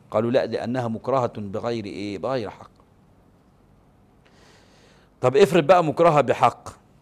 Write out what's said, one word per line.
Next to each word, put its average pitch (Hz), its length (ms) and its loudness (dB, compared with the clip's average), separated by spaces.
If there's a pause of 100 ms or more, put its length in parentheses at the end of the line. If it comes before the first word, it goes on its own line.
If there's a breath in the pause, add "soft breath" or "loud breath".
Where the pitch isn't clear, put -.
(100)
قالوا: 113 200 -2
"لا، 120 160 0
لأنها 117 420 -6
مكرهة 120 480 -4
بغير 107 480 -8
إيه؟ 98 340 -10
بغير 113 320 -8
حق". - 200 -20 (2500 soft breath)
طب 127 160 0
افرض 170 300 4
بقى 180 180 6
مكرهة 151 360 4
بحق، 120 480 0 (340)